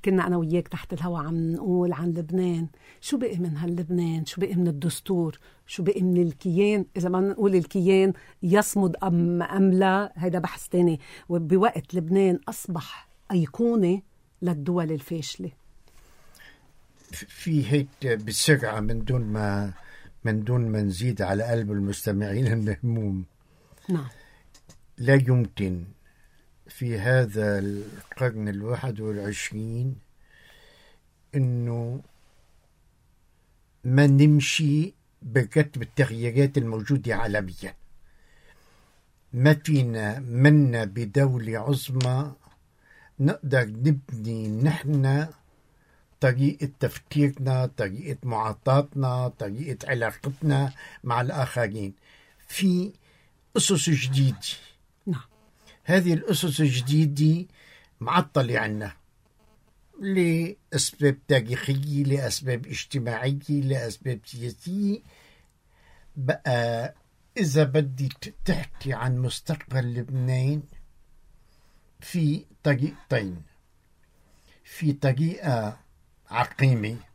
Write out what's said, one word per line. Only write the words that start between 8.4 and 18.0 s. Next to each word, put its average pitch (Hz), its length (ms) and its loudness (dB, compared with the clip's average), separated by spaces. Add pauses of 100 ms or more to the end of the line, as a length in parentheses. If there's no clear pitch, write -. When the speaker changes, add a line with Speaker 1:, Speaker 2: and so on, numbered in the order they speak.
Speaker 1:
يصمد 190 520 2
أم، 175 460 0
أم 190 320 4
لا، 190 420 2
هيدا 175 240 -2
بحث - 280 -8
تاني. 170 320 2 (300)
وبوقت 170 640 2
لبنان 180 460 4 (100)
أصبح - 580 -10 (240)
أيقونة 196 680 2 (400)
للدول 170 500 -2
الفاشلة. 156 600 -8 (1600)
Speaker 2:
في 143 600 -2
هيك 139 500 0